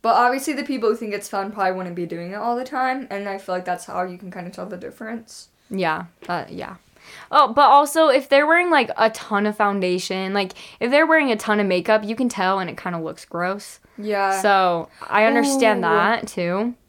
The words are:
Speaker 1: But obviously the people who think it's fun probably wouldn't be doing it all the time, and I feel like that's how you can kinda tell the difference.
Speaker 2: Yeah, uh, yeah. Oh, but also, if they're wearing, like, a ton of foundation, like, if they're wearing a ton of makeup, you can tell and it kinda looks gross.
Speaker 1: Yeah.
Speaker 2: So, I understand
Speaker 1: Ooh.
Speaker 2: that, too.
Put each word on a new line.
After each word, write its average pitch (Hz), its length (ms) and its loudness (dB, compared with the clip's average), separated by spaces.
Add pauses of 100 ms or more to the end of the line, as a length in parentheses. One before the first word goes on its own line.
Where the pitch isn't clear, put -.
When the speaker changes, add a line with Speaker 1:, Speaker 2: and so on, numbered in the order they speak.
Speaker 1:
But 226 140 2
obviously 269 380 2
the 269 100 -6
people 233 260 -2
who 226 60 2
think 214 180 -8
it's 202 160 -8
fun 196 220 -6
probably 190 220 -2
wouldn't 180 220 -8
be 175 120 -6
doing 170 240 -10
it 202 40 -10
all 233 200 -4
the 254 80 -6
time, 262 480 -4
and 202 180 -8
I 196 80 -8
feel 190 160 -8
like 180 120 -4
that's 180 200 -6
how 180 180 -6
you 180 140 -8
can 180 140 -16
kinda 175 180 -12
tell 185 160 -12
the 202 120 -12
difference. - 720 -14 (200)
Speaker 2:
Yeah, 175 360 -2 (240)
uh, 170 200 -4
yeah. - 260 -12 (560)
Oh, 285 220 6
but 269 160 6
also, 294 400 6
if 262 180 2
they're 285 180 4
wearing, 349 240 4
like, 269 280 4
a 226 120 4
ton 208 360 -2
of 214 100 0
foundation, 190 760 -2
like, 196 200 -2 (280)
if 240 100 0
they're 302 160 6
wearing 311 240 4
a 214 60 2
ton 214 240 0
of 202 40 2
makeup, 190 380 2
you 220 140 -6
can 262 100 0
tell 196 320 0
and 180 100 -6
it - 80 -12
kinda 170 220 -6
looks 160 240 -10
gross. 185 560 -8 (180)
Speaker 1:
Yeah. 196 440 -2
Speaker 2:
So, 185 480 2 (200)
I 214 140 4
understand 233 560 4
Speaker 1:
Ooh. 175 80 0
Speaker 2:
that, 175 400 2
too. 190 480 -4 (140)